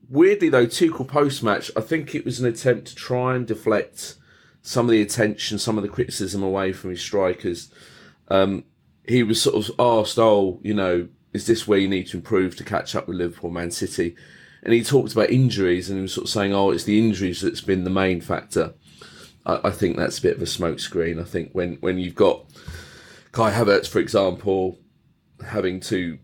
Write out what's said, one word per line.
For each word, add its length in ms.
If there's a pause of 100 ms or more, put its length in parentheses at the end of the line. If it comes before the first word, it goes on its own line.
Weirdly, 400
though, 180
Tuchel 400
post-match, 720
I 40
think 340
it 100
was 140
an 80
attempt 400
to 80
try 400
and 100
deflect 720 (480)
some 240
of 60
the 100
attention, 560
some 180
of 60
the 60
criticism 560
away 280
from 180
his 100
strikers. 720 (560)
Um, 360 (420)
he 180
was 180
sort 140
of 240
asked, 360
"Oh, 460
you 120
know, 340 (240)
is 160
this 180
where 140
you 80
need 200
to 100
improve 380
to 80
catch 300
up 140
with 80
Liverpool, 340
Man 220
City?" 420 (480)
And 100
he 120
talked 280
about 180
injuries, 600
and 80
he 40
was 120
sort 120
of 40
saying, 240
"Oh, 160
it's 140
the 160
injuries 400
that's 200
been 220
the 80
main 300
factor." 540 (720)
I, 200
I 80
think 240
that's 240
a 20
bit 140
of 60
a 40
smokescreen. 760
I 40
think 280
when, 280
when 180
you've 160
got 340 (840)
Kai 180
Havertz, 380
for 100
example, 800 (680)
having 320
two, 460